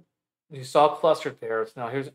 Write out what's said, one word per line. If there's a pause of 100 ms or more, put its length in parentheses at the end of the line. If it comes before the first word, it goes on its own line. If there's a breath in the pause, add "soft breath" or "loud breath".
(500)
you
saw
clustered
pairs.
Now
here's